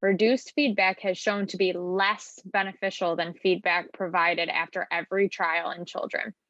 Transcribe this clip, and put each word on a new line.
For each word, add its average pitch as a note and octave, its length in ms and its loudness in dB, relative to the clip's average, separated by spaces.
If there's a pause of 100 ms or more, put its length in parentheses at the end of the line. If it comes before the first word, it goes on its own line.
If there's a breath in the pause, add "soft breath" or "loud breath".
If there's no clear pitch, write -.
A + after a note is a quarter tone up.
Reduced G#3 540 2
feedback G3+ 460 2
has F#3 180 -2
shown G3+ 280 0
to G3 100 -8
be F#3 140 2
less F#3 720 -2
beneficial F#3+ 720 -2
than E3+ 200 -4
feedback F3+ 580 0
provided E3+ 560 0
after E3+ 420 -4
every F#3+ 380 0
trial E3+ 400 -2
in F3 160 -8
children. - 480 -6 (160)